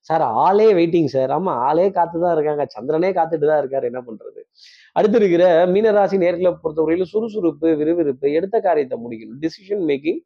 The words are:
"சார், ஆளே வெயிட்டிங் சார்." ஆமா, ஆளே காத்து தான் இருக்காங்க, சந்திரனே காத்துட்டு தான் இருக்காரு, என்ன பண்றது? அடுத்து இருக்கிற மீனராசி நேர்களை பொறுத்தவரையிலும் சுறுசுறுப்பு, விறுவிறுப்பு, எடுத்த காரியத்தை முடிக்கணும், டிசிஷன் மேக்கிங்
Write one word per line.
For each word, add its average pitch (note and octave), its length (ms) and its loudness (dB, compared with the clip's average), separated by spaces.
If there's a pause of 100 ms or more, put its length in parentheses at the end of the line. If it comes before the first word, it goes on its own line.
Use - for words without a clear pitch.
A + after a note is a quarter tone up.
"சார், D#3+ 200 -2
ஆளே E3+ 520 4
வெயிட்டிங் E3+ 320 2
சார்." C3 260 -2
ஆமா, E3 180 -2
ஆளே D#3 420 0
காத்து E3+ 300 -2
தான் F3 120 0
இருக்காங்க, D3+ 340 -2
சந்திரனே D#3 440 -4
காத்துட்டு D#3+ 360 -2
தான் D3+ 200 2
இருக்காரு, C3+ 160 -4
என்ன B2 180 -6
பண்றது? A2+ 400 -18 (520)
அடுத்து G#3 260 2
இருக்கிற F3 480 4
மீனராசி G3 520 2
நேர்களை F3 380 0
பொறுத்தவரையிலும் D#3+ 460 -2
சுறுசுறுப்பு, F3 760 -2
விறுவிறுப்பு, D3 560 -2
எடுத்த F#3+ 280 -2
காரியத்தை D3 380 -2
முடிக்கணும், A#2 480 -12
டிசிஷன் F#3+ 380 -8
மேக்கிங் D3+ 420 -4